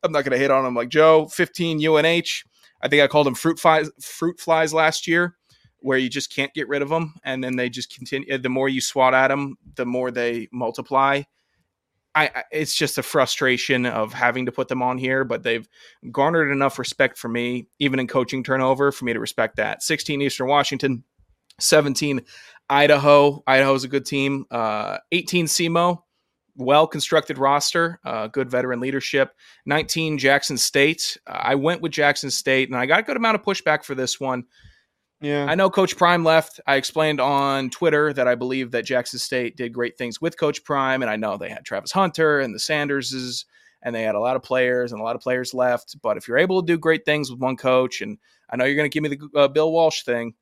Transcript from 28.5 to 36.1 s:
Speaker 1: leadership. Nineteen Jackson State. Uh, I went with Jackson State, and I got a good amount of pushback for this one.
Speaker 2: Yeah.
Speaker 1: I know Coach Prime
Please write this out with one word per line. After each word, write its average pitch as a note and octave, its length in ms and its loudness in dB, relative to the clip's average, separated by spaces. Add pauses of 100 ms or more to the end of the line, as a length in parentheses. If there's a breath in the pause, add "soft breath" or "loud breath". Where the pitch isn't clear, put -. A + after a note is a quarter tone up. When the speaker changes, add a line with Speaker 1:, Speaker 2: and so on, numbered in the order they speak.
Speaker 1:
leadership. C3+ 540 -2 (340 soft breath)
Nineteen D#3 500 -2
Jackson C#3 400 2
State. - 600 0 (100)
Uh, - 160 -8
I C3 140 0
went D#3+ 260 -2
with E3 80 -4
Jackson C#3+ 400 0
State, C3 380 0
and B2+ 100 -4
I B2+ 80 -2
got D#3+ 140 2
a - 20 -4
good C4 140 -4
amount A3+ 180 0
of G#3 80 -2
pushback D#3+ 400 -2
for C#3 140 -8
this B2+ 240 -4
one. B2+ 240 -4 (760 soft breath)
Speaker 2:
Yeah. D3 260 -2
Speaker 1:
I D3+ 80 0
know F#3+ 160 2
Coach F#3+ 260 0
Prime F3 260 4